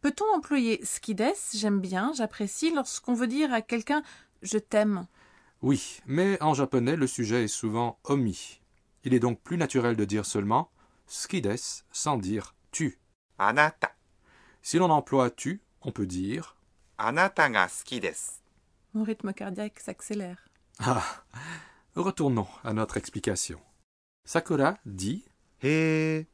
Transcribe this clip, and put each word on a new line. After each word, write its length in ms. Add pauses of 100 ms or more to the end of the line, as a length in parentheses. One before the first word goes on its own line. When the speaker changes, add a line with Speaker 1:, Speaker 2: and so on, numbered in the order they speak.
Speaker 1:
Peut-on 360
employer 480
suki 300
desu, 440
j'aime 220
bien, 340
j'apprécie, 580
lorsqu'on 420
veut 120
dire 260
à 80
quelqu'un 420 (400)
je 160
t'aime ? 480 (560)
Speaker 2:
Oui, 440
mais 360
en 100
japonais, 440
le 100
sujet 380
est 40
souvent 560
omis. 560 (440)
Il 100
est 40
donc 220
plus 160
naturel 400
de 80
dire 220
seulement 440 (360)
suki 340
desu 500
sans 280
dire 360 (160)
tu. 300 (380)
Speaker 3:
Anata. 540 (680)
Speaker 2:
Si 140
l'on 140
emploie 400
tu, 320 (180)
on 100
peut 160
dire 480 (440)
Speaker 3:
Anata 500
ga 200
suki 300
desu. 340 (600)
Speaker 1:
Mon 100
rythme 300
cardiaque 480
s'accélère. 680 (320)
Speaker 2:
Ah, 240 (920)
retournons 540 (140)
à 120
notre 240
explication. 600 (680)
Sakura 580
dit 400 (380)
Speaker 3:
Hee. 720